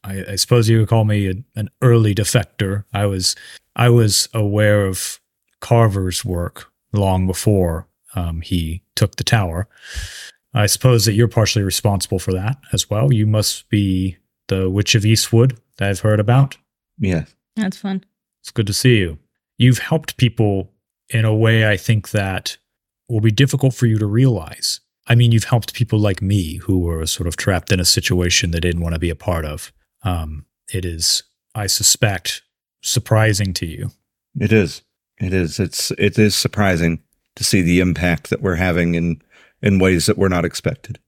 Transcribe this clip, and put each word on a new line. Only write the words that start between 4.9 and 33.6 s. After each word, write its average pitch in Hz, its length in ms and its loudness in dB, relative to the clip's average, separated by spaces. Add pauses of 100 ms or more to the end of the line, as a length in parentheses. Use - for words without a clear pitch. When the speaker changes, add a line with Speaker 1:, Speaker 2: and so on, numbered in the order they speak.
Speaker 1:
Carver's 98 640 0
work 87 480 -6 (220)
long 95 340 2
before, 92 600 0 (280)
um, 85 240 -4
he 82 420 -4 (140)
took - 220 -2
the - 80 -6
tower. 92 420 -2 (840)
I 104 140 2
suppose 117 380 2
that 110 80 2
you're 113 140 4
partially 104 360 0
responsible 98 540 -2
for 95 160 -4
that 101 240 -4 (160)
as 101 160 -4
well. 123 240 0
You 107 140 2
must - 420 -2
be 95 480 0 (300)
the 95 220 -2
Witch 98 260 0
of 104 100 2
Eastwood 113 540 2 (180)
that 98 120 -2
I've 98 100 -4
heard 107 220 0
about. 127 360 2 (400)
Speaker 2:
Yes. 90 380 -2 (220)
Speaker 3:
That's 190 200 -4
fun. 190 260 -6 (380)
Speaker 1:
It's - 100 -18
good 107 160 -2
to 98 60 -4
see 123 260 4
you. 82 200 -4 (380)
You've 123 220 4
helped - 380 -4
people 104 540 0 (380)
in 113 160 -2
a 110 100 2
way 113 340 4
I 104 80 2
think 110 340 -2
that 95 460 -4 (520)
will 113 120 -2
be 110 100 4
difficult 135 420 2
for - 120 0
you 110 140 2
to 107 60 0
realize. 101 760 0 (280)
I 120 80 4
mean, 120 160 6
you've 113 140 4
helped - 280 -2
people 110 260 0
like 104 220 0
me 95 360 -2
who 92 220 0
were 82 260 -4
sort 87 220 -6
of 82 80 -6
trapped 92 360 -2
in 95 80 2
a 87 60 -2
situation - 680 0
they 82 80 -2
didn't 87 220 -2
want 82 120 -4
to 80 60 -4
be 85 100 -2
a 80 60 -4
part 82 280 -4
of. 76 280 -10 (320)
Um, 78 420 -6 (260)
it 92 140 -6
is, 82 380 -4 (300)
I 104 140 -6
suspect, - 760 -2 (380)
surprising 107 760 0
to 87 100 -8